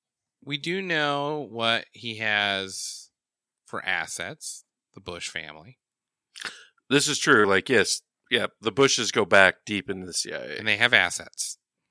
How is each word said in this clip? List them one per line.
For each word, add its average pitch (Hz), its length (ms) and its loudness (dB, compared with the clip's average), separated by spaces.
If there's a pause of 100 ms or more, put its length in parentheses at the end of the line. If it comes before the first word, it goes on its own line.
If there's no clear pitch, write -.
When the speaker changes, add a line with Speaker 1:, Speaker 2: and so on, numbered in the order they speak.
(420)
Speaker 1:
we 143 140 -8
do 165 240 -6
know 147 680 -2
what 113 420 0
he 117 240 -12
has 101 920 -2 (560)
for - 180 -10
assets, 90 800 -8 (300)
the 98 60 -20
Bush 90 280 -12
family. 78 500 -14 (1120)
Speaker 2:
This 143 200 2
is 139 100 -2
true. 117 280 6
Like, 98 220 2
yes, 110 320 2 (300)
yeah, 107 160 0 (160)
the 107 100 -2
Bushes 127 400 2
go 107 140 2
back 95 300 8 (100)
deep 101 240 -4
into 92 160 -8
the 85 80 -14
C - 180 -6
I 78 60 -8
A. 64 200 -10
Speaker 1:
And 110 80 -8
they 104 120 0
have 120 160 4
assets. - 640 -2 (320)